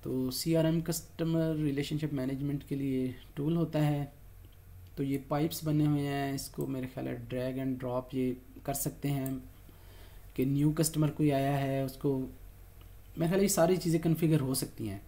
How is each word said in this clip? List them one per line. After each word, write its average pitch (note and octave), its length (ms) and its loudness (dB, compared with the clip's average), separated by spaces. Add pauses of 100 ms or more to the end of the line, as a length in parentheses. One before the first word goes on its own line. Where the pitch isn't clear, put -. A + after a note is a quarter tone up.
तो C3 280 -2
सीआरएम D#3+ 480 2
customer E3 760 0
relationship D3 560 0
management C#3 560 -2
के D3 80 -2
लिए C3 380 0 (220)
tool D#3 200 0
होता D#3+ 220 2
है। D3 340 2 (840)
तो C#3+ 60 -2
ये C#3 140 0 (140)
pipes D#3 340 0
बने D3+ 220 4
हुए D3 140 4
हैं, C#3 340 -2
इसको - 320 -6
मेरे C3 200 -4
ख्याल B2+ 220 -6
है B2+ 80 -4 (120)
drag B2+ 300 -2
and C3 220 -2
drop B2+ 340 -4
ये B2+ 220 0 (300)
कर C#3 80 -2
सकते - 340 -2
हैं C3+ 240 0 (1040)
कि C3 100 2
new C#3+ 260 4
customer D#3 380 2
कोई D3+ 200 4
आया C#3 260 4
है C3+ 280 2
उसको, C3+ 340 0
मेरे - 1080 -6
ख्याल F#3+ 120 4
ये G3 80 6
सारी F3 280 6
चीज़ें E3 260 2
configure D#3+ 380 4
हो C3 140 0
सकती - 320 -4
हैं। G2 220 -6